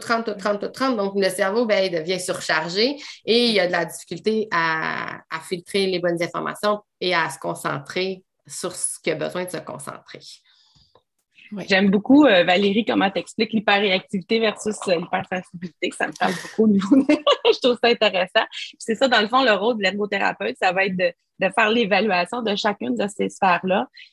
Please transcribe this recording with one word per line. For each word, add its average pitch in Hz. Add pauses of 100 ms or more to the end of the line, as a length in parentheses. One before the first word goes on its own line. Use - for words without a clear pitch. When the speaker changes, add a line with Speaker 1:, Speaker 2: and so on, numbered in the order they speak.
Speaker 1:
rentre, 226
tout 196
rentre, 202
tout -
rentre. 262
Donc, 196
le 190
cerveau, 240
ben, 196
il 185
devient 170
surchargé 175 (300)
et 240
il 226
y 202
a 175
de 175
la 170
difficulté 190
à, 160 (100)
à 160
filtrer 190
les 180
bonnes 175
informations 165 (200)
et 180
à 160
se -
concentrer 170 (240)
sur 170
ce -
qu'il 156
a -
besoin 156
de 180
se 160
concentrer. - (1300)
Speaker 2:
Oui. 202
Speaker 3:
J'aime 196
beaucoup, 262
euh, 185
Valérie, 196
comment 196
t'expliques 220
l'hyperréactivité 202
versus, 214 (120)
euh, 175
l'hypersensibilité. 180
Ça -
me -
parle 185
beaucoup -
au 220
niveau 196
de, 269
<laughs> 427
je -
trouve 247
ça 233
intéressant. 202
Puis -
c'est -
ça, 269
dans 233
le 214
fond, 254
le 233
rôle 214
de 202
l'ergothérapeute, 202
ça 185
va 190
être 185
de, 180 (280)
de 190
faire 214
l'évaluation 208
de 226
chacune 220
de 208
ces 196
sphères-là. 190 (260)